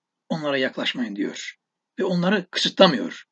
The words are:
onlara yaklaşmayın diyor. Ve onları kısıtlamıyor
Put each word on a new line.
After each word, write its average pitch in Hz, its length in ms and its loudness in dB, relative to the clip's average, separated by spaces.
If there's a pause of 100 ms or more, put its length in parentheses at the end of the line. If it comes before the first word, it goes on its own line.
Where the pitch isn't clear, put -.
(280)
onlara 147 300 -2
yaklaşmayın 120 580 -4
diyor. - 400 -6 (420)
Ve 190 60 0
onları 185 460 2
kısıtlamıyor - 800 2